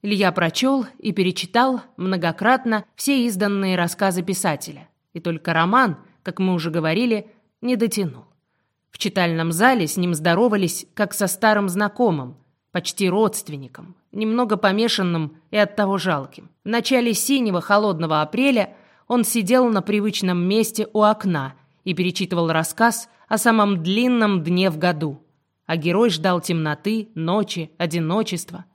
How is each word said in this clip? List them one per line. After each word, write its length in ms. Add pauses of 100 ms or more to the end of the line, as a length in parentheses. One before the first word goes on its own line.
Илья 280
прочел 540 (140)
и 120
перечитал 680 (160)
многократно 880 (100)
все 300
изданные 500
рассказы 460
писателя. 680 (240)
И 60
только 340
роман, 440 (240)
как 160
мы 160
уже 160
говорили, 640 (300)
не 140
дотянул. 500 (680)
В 80
читальном 520
зале 360
с 100
ним 160
здоровались, 800
как 220
со 100
старым 420
знакомым – 720 (340)
почти 380
родственником, 880 (160)
немного 440
помешанным 840 (120)
и 80
оттого 400
жалким. 540 (120)
В 60
начале 440
синего 460
холодного 600
апреля 540 (320)
он 160
сидел 440
на 140
привычном 680
месте 460
у 80
окна 540 (280)
и 120
перечитывал 560
рассказ 580 (180)
о 100
самом 440
длинном 640
дне 260
в 80
году. 460 (420)
А 100
герой 360
ждал 280
темноты, 760
ночи, 640
одиночества. 960